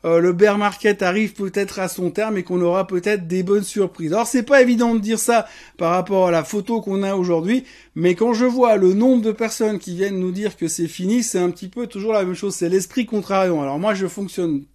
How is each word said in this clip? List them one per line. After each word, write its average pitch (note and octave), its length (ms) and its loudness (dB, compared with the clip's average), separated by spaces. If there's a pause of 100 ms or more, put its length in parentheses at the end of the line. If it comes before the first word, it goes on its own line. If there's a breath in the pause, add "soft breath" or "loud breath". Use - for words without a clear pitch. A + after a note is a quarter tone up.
euh, E3+ 140 4
le F3+ 120 4
bear G3+ 260 4
market G#3 460 0
arrive G3+ 300 0
peut-être G3 460 -6
à F#3 100 -4
son F3+ 220 -4
terme G#3+ 260 -2
et F3+ 60 -4
qu'on F3+ 180 -2
aura F3+ 260 0
peut-être F#3 400 -2
des F#3 160 -2
bonnes G3+ 200 2
surprises. F3 500 -4
Alors, A3 140 0
c'est A#3+ 160 0
pas C#4 180 6
évident A#3+ 340 4
de A3+ 40 2
dire G#3+ 200 -2
ça A3+ 280 2 (300 loud breath)
par E3+ 140 0
rapport F#3 380 0
à - 20 2
la D#3+ 140 2
photo G#3 340 -4
qu'on G3 240 -4
a G3 100 -2
aujourd'hui, F3+ 520 0 (300 loud breath)
mais F3 200 2
quand A#3 180 0
je A#3 120 2
vois A#3+ 320 4
le F#3 160 6
nombre A#3+ 280 4
de G#3+ 120 0
personnes G#3+ 460 -2
qui F3 160 -10
viennent G3 180 -2
nous F#3 180 -2
dire G3+ 260 -6
que E3+ 100 -4
c'est E3 200 -4
fini, G3+ 360 -2
c'est - 160 -2
un F3+ 100 2
petit F3+ 180 -10
peu A#3+ 200 -8
toujours G#3+ 260 -4
la G3+ 100 2
même F3+ 120 -4
chose, G3 180 -6
c'est E3+ 160 -4
l'esprit G3 380 0
contrariant. F#3+ 560 0
Alors C#3 160 -4
moi, G3+ 160 0
je F#3+ 100 -2
fonctionne E3+ 580 -4 (120)